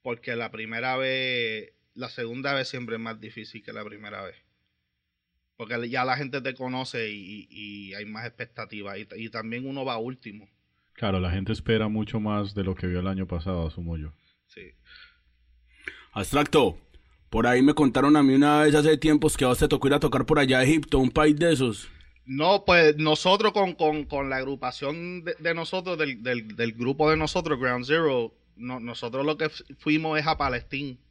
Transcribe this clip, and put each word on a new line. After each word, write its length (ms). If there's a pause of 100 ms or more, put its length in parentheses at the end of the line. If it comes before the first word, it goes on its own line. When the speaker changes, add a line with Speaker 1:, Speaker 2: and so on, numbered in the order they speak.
Speaker 1:
Porque 360
la 140
primera 440
vez, 760 (200)
la 160
segunda 440
vez 160
siempre 260
es 60
más 180
difícil 420
que 120
la 100
primera 400
vez. 120 (1200)
Porque 320
ya 160
la 100
gente 240
te 140
conoce 560
y, 400
y, 0
y 440
hay 120
más 200
expectativas. 720
Y, 100 (100)
y 120
también 380
uno 160
va 140
último. 500 (460)
Speaker 2:
Claro, 260
la 100
gente 220
espera 380
mucho 320
más 340
de 80
lo 100
que 140
vio 140
el 60
año 200
pasado, 400
asumo 300
yo. 160 (340)
Speaker 1:
Sí. 240 (1400)
Speaker 3:
Abstracto, 680 (500)
por 160
ahí 160
me 120
contaron 420
a 80
mí 100
una 280
vez 140
hace 220
tiempos 380
que 80
a 60
vos 100
te 80
tocó 200
ir 60
a 60
tocar 260
por 140
allá 200
a 40
Egipto, 360
un 120
país 260
de 140
esos. 380 (360)
Speaker 1:
No, 400
pues 320
nosotros 540
con, 220
con, 320
con 240
la 80
agrupación 880
de, 160
de 140
nosotros, 440
del, 260
del, 320
del 180
grupo 360
de 80
nosotros, 420
Ground 260
Zero, 480 (220)
no, 240
nosotros 460
lo 120
que 80
f-, 180 (140)
fuimos 420
es 60
a 120
Palestín. 640 (120)